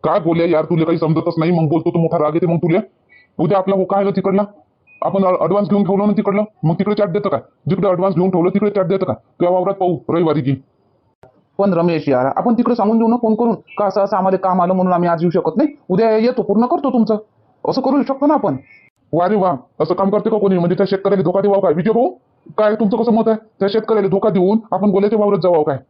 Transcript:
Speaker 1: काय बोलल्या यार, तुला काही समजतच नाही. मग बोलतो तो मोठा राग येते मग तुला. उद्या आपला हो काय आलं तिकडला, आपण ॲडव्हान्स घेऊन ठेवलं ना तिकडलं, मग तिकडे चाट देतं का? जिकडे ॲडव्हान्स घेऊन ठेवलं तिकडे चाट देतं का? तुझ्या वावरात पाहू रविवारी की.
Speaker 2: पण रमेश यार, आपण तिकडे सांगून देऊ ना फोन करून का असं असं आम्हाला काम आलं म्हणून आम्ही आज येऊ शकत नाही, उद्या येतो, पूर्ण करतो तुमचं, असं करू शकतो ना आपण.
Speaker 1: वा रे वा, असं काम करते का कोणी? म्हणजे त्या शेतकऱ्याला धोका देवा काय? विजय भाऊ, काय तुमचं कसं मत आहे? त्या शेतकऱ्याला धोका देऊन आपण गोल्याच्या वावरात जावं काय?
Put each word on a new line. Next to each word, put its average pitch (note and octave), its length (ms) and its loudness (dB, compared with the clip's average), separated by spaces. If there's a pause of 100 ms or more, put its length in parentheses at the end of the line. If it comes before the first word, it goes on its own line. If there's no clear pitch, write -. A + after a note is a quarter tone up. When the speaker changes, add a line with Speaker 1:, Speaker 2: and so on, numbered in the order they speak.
Speaker 1:
काय D#3+ 160 0
बोलल्या E3 280 0
यार, D#3 180 0
तुला D#3+ 200 0
काही E3 120 0
समजतच E3 400 -2
नाही. E3 140 0
मग D#3+ 180 0
बोलतो E3+ 200 0
तो E3+ 100 -2
मोठा D#3+ 240 0
राग D3+ 100 0
येते E3+ 140 0
मग E3+ 100 0
तुला. E3+ 220 0 (600)
उद्या D#3+ 180 2
आपला F#3+ 180 0
हो F#3+ 80 0
काय F#3+ 160 -2
आलं G3+ 120 0
तिकडला, F#3+ 300 0 (600)
आपण F#3+ 220 0
ॲडव्हान्स F#3 460 0
घेऊन G3+ 140 2
ठेवलं G3 240 0
ना G#3 100 2
तिकडलं, G3+ 260 0 (200)
मग D#3+ 100 2
तिकडे G3+ 220 -2
चाट G3+ 140 0
देतं F#3+ 200 -2
का? D3 80 -2 (320)
जिकडे F#3+ 180 0
ॲडव्हान्स F#3 280 0
घेऊन F3+ 140 2
ठेवलं F3+ 200 0
तिकडे G3+ 200 0
चाट G3+ 160 -2
देतं F#3+ 200 -2
का? C3 80 -4
तुझ्या - 360 -4
वावरात F#3 240 0
पाहू F#3 240 -2 (120)
रविवारी D#3+ 320 0
की. C3 140 -2 (1000)
Speaker 2:
पण G3 160 2
रमेश E3 360 0
यार, B2+ 160 2
आपण E3+ 280 0
तिकडे A#3+ 220 0
सांगून A3 220 0
देऊ A3+ 100 2
ना A3+ 80 2
फोन A3+ 200 0
करून A3+ 200 0
का - 300 -6
असं G3 160 0
असं G3 160 0
आम्हाला F#3+ 200 0
काम F#3 240 0
आलं F3 120 0
म्हणून F#3 200 0
आम्ही F3 160 2
आज E3+ 140 0
येऊ F3 80 2
शकत D#3+ 260 0
नाही, D4 120 0 (200)
उद्या A3 280 2
येतो, A#3 240 0
पूर्ण G3+ 240 0
करतो D#4+ 240 -2
तुमचं, A3+ 280 2 (500)
असं F#3 140 -2
करू C4+ 220 0
शकतो C4+ 220 -2
ना D4+ 80 4
आपण. F#3+ 220 0 (580)
Speaker 1:
वा F3 160 0
रे G#3+ 60 2
वा, F#3 200 0 (240)
असं D#3 140 0
काम G3 160 0
करते G#3 200 0
का A3 80 0
कोणी? G3 200 2
म्हणजे F3 180 0
त्या G3 140 0
शेतकऱ्याला G3 340 0
धोका F3 180 0
देवा G3+ 180 2
काय? F#3 140 2
विजय F3+ 180 -2
भाऊ, A#3+ 180 2 (480)
काय G#3+ 180 2
तुमचं A3 220 0
कसं A#3 160 0
मत A3 140 2
आहे? A3 100 2 (220)
त्या G3 120 0
शेतकऱ्याला G#3+ 360 0
धोका G3 220 0
देऊन F#3+ 300 2 (120)
आपण F#3+ 180 0
गोल्याच्या G3+ 300 0
वावरात G3+ 200 2
जावं E3 240 2
काय? D3 140 -2 (120)